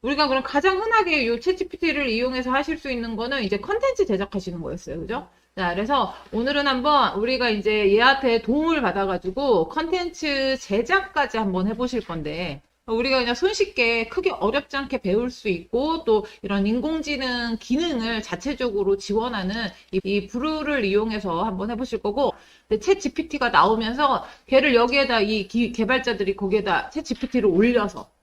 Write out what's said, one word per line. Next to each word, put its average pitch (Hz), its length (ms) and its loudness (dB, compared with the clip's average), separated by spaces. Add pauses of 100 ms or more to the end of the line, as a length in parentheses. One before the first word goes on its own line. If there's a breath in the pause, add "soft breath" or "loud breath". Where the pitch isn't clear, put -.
우리가 285 260 0
그럼 262 160 0
가장 370 360 2
흔하게 381 460 2
요 233 100 0
챗지피티를 320 720 -2
이용해서 254 440 -2
하실 302 260 0
수 277 120 -8
있는 233 260 -4
거는 240 260 -2
이제 196 160 0
컨텐츠 453 480 0
제작하시는 190 540 -4
거였어요. 165 400 -8
그죠? 214 280 -8 (280 soft breath)
자, 175 180 -2
그래서 220 400 0 (160)
오늘은 285 380 0
한번 262 500 2
우리가 240 320 0
이제 208 420 2
얘한테 240 500 4
도움을 302 400 2
받아가지고 190 880 0
컨텐츠 311 880 -2
제작까지 262 800 0
한번 190 280 0
해보실 233 400 -2
건데, 156 560 -8 (240)
우리가 254 340 2
그냥 240 140 0
손쉽게 240 720 0
크게 370 220 0
어렵지 262 460 -2
않게 269 220 -4
배울 220 320 0
수 - 180 -8
있고 254 560 -2
또 214 220 2 (160 loud breath)
이런 202 240 0
인공지능 254 920 -2
기능을 247 600 -2
자체적으로 196 800 -2
지원하는 208 560 -2 (360 loud breath)
이, 190 140 -2
이 196 220 -2
브루를 294 580 -2
이용해서 196 600 0
한번 202 260 -4
해보실 240 320 -6
거고, 214 320 0 (340 loud breath)
근데 214 160 -2
챗지피티가 311 680 0
나오면서 226 760 4 (220 loud breath)
걔를 277 260 6
여기에다 240 460 4
이 208 280 0
기-, 233 240 0
개발자들이 220 640 0
거기에다 190 540 0
챗지피티를 247 600 0
올려서 208 600 2 (120)